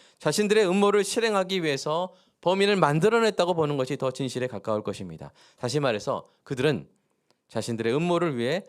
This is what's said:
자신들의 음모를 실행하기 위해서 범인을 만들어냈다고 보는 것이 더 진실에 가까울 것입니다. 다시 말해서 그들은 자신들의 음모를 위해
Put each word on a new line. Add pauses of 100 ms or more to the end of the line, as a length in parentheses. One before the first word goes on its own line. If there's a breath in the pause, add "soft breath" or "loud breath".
(180 loud breath)
자신들의
음모를
실행하기
위해서 (280 soft breath)
범인을
만들어냈다고
보는
것이
더
진실에
가까울
것입니다. (260 soft breath)
다시
말해서 (180 soft breath)
그들은 (580)
자신들의
음모를
위해